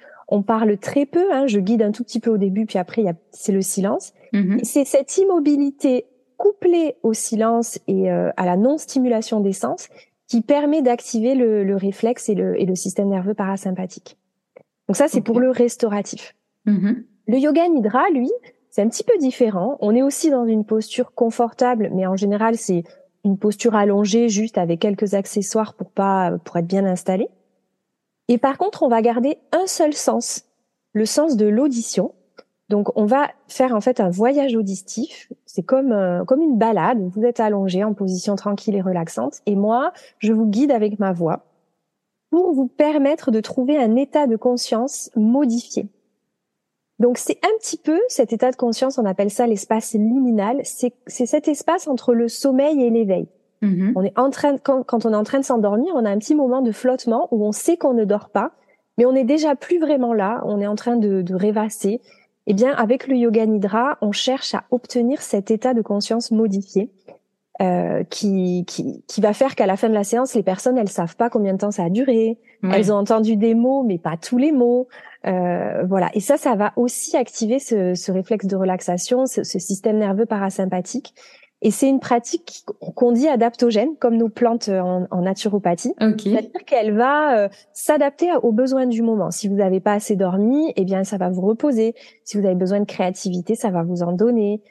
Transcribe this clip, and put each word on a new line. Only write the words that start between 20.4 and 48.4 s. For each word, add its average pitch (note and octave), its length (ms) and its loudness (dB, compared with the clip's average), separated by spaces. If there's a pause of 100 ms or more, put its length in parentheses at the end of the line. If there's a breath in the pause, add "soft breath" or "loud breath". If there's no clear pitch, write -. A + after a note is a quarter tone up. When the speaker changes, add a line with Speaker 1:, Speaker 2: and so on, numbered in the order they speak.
Speaker 1:
une A3 180 0
posture A3 500 -4
confortable, A#3 800 0
mais F#3 120 0
en F#3+ 100 -2
général, G#3 400 0
c'est F3 280 -2 (400 soft breath)
une G3 140 2
posture G#3+ 360 0
allongée, G#3 540 2
juste G#3+ 300 -2
avec E3+ 220 0
quelques G#3 340 0
accessoires G#3 600 -2
pour - 160 -12
pas, F#3+ 420 0 (120)
pour - 140 -8
être E3+ 80 -2
bien G3 200 0
installé. F#3 420 -2 (1000)
Et A#3+ 100 4
par C4+ 200 0
contre, F#4 240 -4
on C#4+ 60 2
va A3+ 140 2
garder A#3+ 360 0 (140)
un F4+ 140 0
seul D4+ 280 0
sens, - 500 -4 (480)
le G#3+ 140 0
sens D4 300 0
de G#3 100 2
l'audition. A#3 640 0 (560)
Donc, G#3 300 0
on G#3 80 2
va C4+ 220 2 (180)
faire B3+ 280 0
en G#3 60 0
fait B3 200 0
un F#3 100 2
voyage B3 440 2
auditif. G#3+ 760 -6 (160)
C'est - 160 -6
comme, C4 300 2
euh, F#3 320 0
comme C4 180 2
une C#4 160 2
balade. A3 400 2 (160)
Vous G#3+ 100 -2
êtes A#3+ 160 0
allongé G3 440 0
en G#3+ 100 -2
position G3 420 -4
tranquille G3+ 380 -4
et G3 80 0
relaxante. F#3 540 -4 (100)
Et G#3 100 0
moi, A#3 360 0 (260 loud breath)
je G#3+ 160 0
vous A3 120 2
guide A#3+ 240 2
avec G#3+ 280 0
ma G3 140 0
voix E3+ 340 -4 (840)
pour F4+ 220 2
vous C4 140 0
permettre D4 640 0
de G#3+ 100 2
trouver C4 380 -2
un A3+ 180 2
état C#4+ 300 2
de A3+ 100 2
conscience B3 800 -2
modifié. A#3 720 0 (1120)
Donc, A#3+ 180 4
c'est - 280 -4
un A4 160 2
petit - 180 -10
peu D#4+ 200 0 (100)
cet A#3+ 240 0
état B3+ 180 0